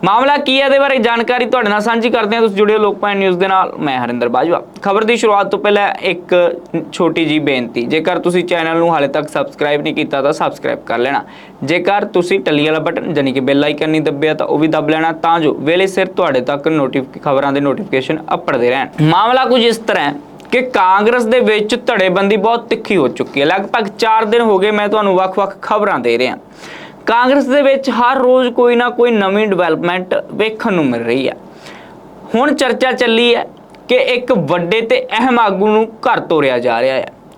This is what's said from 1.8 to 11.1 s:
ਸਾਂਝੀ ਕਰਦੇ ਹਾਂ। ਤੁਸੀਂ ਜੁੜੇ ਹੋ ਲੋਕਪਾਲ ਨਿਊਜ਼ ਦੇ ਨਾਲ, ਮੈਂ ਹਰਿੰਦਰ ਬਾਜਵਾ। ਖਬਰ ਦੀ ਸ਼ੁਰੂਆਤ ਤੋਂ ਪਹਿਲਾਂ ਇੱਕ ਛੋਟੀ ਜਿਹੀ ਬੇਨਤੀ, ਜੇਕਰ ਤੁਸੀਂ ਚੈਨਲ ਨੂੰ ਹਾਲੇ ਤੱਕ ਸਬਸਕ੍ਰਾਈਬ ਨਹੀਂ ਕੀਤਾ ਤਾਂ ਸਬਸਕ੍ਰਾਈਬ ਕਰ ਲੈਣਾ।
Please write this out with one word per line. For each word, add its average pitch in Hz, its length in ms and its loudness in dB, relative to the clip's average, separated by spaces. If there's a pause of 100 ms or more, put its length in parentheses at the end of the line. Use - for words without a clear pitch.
ਸਾਂਝੀ 233 300 0
ਕਰਦੇ 220 260 0
ਹਾਂ। 233 60 0
ਤੁਸੀਂ 208 140 0
ਜੁੜੇ 214 180 2
ਹੋ 214 40 2
ਲੋਕਪਾਲ 202 380 0
ਨਿਊਜ਼ 190 220 0
ਦੇ 190 100 0
ਨਾਲ, 190 300 0
ਮੈਂ 143 200 -2
ਹਰਿੰਦਰ 120 300 -2
ਬਾਜਵਾ। 139 340 0 (200)
ਖਬਰ 202 220 0
ਦੀ 233 120 2
ਸ਼ੁਰੂਆਤ 208 300 2
ਤੋਂ 196 120 -2
ਪਹਿਲਾਂ 202 360 0
ਇੱਕ 175 640 0 (320)
ਛੋਟੀ 165 320 0
ਜਿਹੀ 151 140 0
ਬੇਨਤੀ, 127 440 -2
ਜੇਕਰ 160 360 -2
ਤੁਸੀਂ 175 260 0
ਚੈਨਲ 165 340 -2
ਨੂੰ 170 160 2
ਹਾਲੇ 143 140 0
ਤੱਕ 151 200 -4
ਸਬਸਕ੍ਰਾਈਬ 147 540 -2
ਨਹੀਂ 151 120 -4
ਕੀਤਾ 143 280 -2
ਤਾਂ 139 100 0
ਸਬਸਕ੍ਰਾਈਬ 139 460 -4
ਕਰ - 200 -6
ਲੈਣਾ। 131 260 -2 (400)